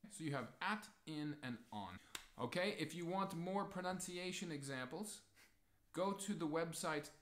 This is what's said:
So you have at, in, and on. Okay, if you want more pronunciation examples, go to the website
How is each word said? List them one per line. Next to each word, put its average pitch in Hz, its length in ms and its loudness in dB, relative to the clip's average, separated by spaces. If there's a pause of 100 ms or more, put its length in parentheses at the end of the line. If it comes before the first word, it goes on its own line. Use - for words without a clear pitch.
(100)
So - 140 -6
you 147 80 2
have 127 160 0 (120)
at, 214 280 2 (180)
in, 151 360 0
and 123 160 -4 (120)
on. 95 300 -4 (400)
Okay, 175 380 2
if 156 160 -2
you 170 120 -2
want 185 300 2
more 185 280 2
pronunciation 180 840 -2
examples, 139 720 -4 (720)
go 190 200 4
to 196 220 0
the 160 140 4
website 160 600 2 (120)